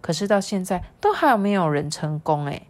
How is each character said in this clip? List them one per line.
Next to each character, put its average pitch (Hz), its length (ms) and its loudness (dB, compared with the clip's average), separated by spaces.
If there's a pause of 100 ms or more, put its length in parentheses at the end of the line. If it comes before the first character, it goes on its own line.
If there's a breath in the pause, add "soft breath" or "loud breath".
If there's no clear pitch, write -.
可 - 120 -4
是 196 160 -2
到 202 120 4
现 196 240 -4
在 180 200 -4 (160 loud breath)
都 403 120 2
还 302 240 4
没 202 140 2
有 185 180 2
人 147 220 0
成 151 300 -4
功 147 260 0
欸。 - 240 -8